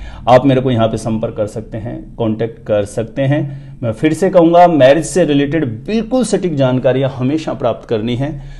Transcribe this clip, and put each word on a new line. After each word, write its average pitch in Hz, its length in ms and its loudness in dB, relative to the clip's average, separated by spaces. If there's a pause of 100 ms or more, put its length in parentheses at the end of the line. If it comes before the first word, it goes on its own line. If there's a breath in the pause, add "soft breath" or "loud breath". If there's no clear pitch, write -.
(300 loud breath)
आप 127 160 6
मेरे 127 160 4
को 131 100 0
यहाँ 113 160 2
पे 113 100 -2
संपर्क 110 400 -4
कर 104 100 -2
सकते 113 300 -12
हैं, 113 380 -12
कॉन्टैक्ट 113 520 -4
कर 104 180 0
सकते 113 360 -6
हैं। - 640 -4
मैं 113 80 -2
फिर 156 220 0
से 190 160 0
कहूँगा, 175 380 6
मैरिज 143 380 4
से 175 200 2
रिलेटेड 143 400 0
बिल्कुल 220 580 -2
सटीक 185 320 -2
जानकारियाँ 131 540 0
हमेशा 139 440 -4
प्राप्त 120 360 -4
करनी 117 260 -2
है 143 260 -6 (180 loud breath)